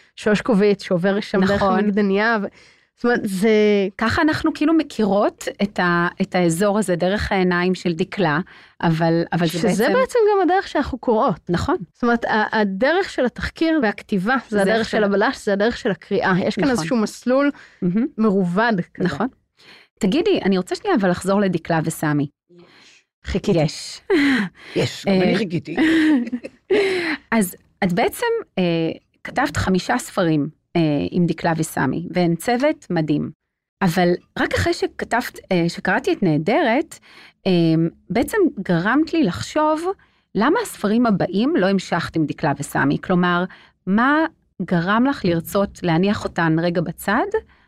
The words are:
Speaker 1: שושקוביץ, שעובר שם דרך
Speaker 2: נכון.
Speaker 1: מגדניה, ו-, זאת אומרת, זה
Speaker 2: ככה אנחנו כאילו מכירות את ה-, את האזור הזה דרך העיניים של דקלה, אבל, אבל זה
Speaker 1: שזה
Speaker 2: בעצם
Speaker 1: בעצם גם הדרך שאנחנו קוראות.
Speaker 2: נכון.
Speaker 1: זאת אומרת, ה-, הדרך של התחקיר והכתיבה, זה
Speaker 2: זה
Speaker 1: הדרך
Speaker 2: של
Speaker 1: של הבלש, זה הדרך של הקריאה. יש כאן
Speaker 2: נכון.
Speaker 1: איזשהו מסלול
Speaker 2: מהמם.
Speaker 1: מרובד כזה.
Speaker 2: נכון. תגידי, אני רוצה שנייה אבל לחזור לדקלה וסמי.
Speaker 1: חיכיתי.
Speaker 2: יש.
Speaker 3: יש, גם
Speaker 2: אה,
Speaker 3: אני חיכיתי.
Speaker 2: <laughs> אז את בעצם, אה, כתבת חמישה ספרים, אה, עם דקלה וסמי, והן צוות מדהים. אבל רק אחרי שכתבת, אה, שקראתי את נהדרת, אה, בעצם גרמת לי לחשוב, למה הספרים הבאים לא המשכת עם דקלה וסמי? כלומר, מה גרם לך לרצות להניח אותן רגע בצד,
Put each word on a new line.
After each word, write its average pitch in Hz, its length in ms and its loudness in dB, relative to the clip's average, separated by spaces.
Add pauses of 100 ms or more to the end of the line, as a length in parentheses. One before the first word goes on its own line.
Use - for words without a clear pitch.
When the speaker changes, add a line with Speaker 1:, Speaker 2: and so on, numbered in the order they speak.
(160)
Speaker 1:
שושקוביץ, 208 680 2
שעובר 190 360 0
שם 208 220 -2
דרך 190 100 2
Speaker 2:
נכון. 196 260 2
Speaker 1:
מגדניה, 208 680 0
ו-, - 20 -6 (500)
זאת - 100 -20
אומרת, 240 180 2
זה 190 260 0 (480)
Speaker 2:
ככה 226 240 0
אנחנו 311 320 0
כאילו 311 200 0
מכירות 226 760 0 (160)
את - 160 -6
ה-, 175 280 2 (140)
את 190 140 -4
האזור 180 440 2
הזה 185 160 0
דרך 185 360 0
העיניים 185 440 2
של 180 180 -4
דקלה, 165 460 0 (440)
אבל, 165 400 2 (100)
אבל 175 140 0
זה 156 40 -2
Speaker 1:
שזה 165 160 -2
Speaker 2:
בעצם 247 260 2
Speaker 1:
בעצם 494 260 2 (120)
גם 381 180 2
הדרך 370 180 0
שאנחנו 277 300 -4
קוראות. 226 420 0 (100)
Speaker 2:
נכון. 180 260 0 (180)
Speaker 1:
זאת - 100 -8
אומרת, 233 220 0
ה-, 220 360 -2
הדרך 262 480 0
של 269 160 -2
התחקיר 320 580 -2
והכתיבה, 208 520 -2 (140)
זה 208 80 -2
Speaker 2:
זה 202 40 2
Speaker 1:
הדרך 214 280 0
Speaker 2:
של 240 80 -2
Speaker 1:
של 220 60 2
הבלש, 202 420 0
זה 208 80 0
הדרך 208 240 0
של 220 140 -4
הקריאה. - 480 -2
יש - 160 -2
כאן - 80 -2
Speaker 2:
נכון. 277 140 2
Speaker 1:
איזשהו 165 200 -2
מסלול 254 540 0 (300)
Speaker 2:
מהמם. 196 260 0 (100)
Speaker 1:
מרובד 208 560 2 (200)
כזה. - 140 -4
Speaker 2:
נכון. 160 200 -4 (720)
תגידי, 285 460 2
אני 196 120 2
רוצה 185 180 -4
שנייה 381 200 -2
אבל 196 140 2
לחזור 190 320 0
לדקלה 170 420 0
וסמי. 151 440 -2 (960)
Speaker 1:
חיכיתי. 190 360 0
Speaker 2:
יש. - 420 -4 (720)
Speaker 3:
יש, - 320 -4
גם 196 60 2
Speaker 2:
אה, 185 100 2
Speaker 3:
אני - 140 2
חיכיתי. 175 380 -4
Speaker 2:
<laughs> 320 1600 0
אז 214 240 0 (280)
את 180 100 0
בעצם, 277 320 0 (320)
אה, 185 60 0 (600)
כתבת - 340 -4
חמישה 196 400 0
ספרים, 156 520 -2 (260)
אה, 170 60 2 (300)
עם 175 140 2
דקלה 170 320 -2
וסמי, 151 560 -4
והן 170 220 2
צוות 254 540 -2
מדהים. 156 420 -2 (500)
אבל 180 280 2 (300)
רק 302 140 -2
אחרי 349 200 0
שכתבת, - 680 -4 (120)
אה, 170 160 2
שקראתי 214 460 -2
את 320 100 -4
נהדרת, 220 760 0 (480)
אה, 190 40 2 (580)
בעצם 233 280 -2 (220)
גרמת 202 540 0
לי 330 100 2
לחשוב, 302 600 0 (500)
למה 302 280 2
הספרים 233 420 0
הבאים 220 500 0
לא 196 100 2
המשכת 190 500 -2
עם 160 100 0
דקלה 143 340 -2
וסמי? 147 440 -2
כלומר, 180 400 0 (440)
מה 262 380 2 (360)
גרם 190 480 0
לך 277 160 -4
לרצות 180 580 -2
להניח 185 400 2
אותן 165 360 0
רגע 175 220 0
בצד, 202 460 -2 (400)